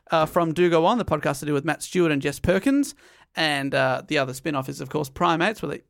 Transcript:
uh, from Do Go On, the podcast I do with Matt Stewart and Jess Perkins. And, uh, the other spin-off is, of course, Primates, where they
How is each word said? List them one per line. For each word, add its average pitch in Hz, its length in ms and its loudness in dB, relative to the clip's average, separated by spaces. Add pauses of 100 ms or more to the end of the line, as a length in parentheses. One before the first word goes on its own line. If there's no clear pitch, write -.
(100)
uh, 160 160 4
from 165 260 0
Do 175 160 4
Go 165 160 4
On, 226 140 4
the 196 80 -2
podcast 151 360 -2
I 156 40 -10
do 147 80 0
with 139 100 -2
Matt 147 180 -4
Stewart 170 300 2
and 139 80 0
Jess 139 180 -4
Perkins. 269 560 2 (400)
And, 143 400 -2
uh, 131 320 0
the 143 120 -2
other 131 160 -2
spin-off 139 340 -4
is, 143 140 -10
of 135 80 -10
course, 151 180 -4
Primates, 175 540 0
where 156 80 -4
they 143 200 -8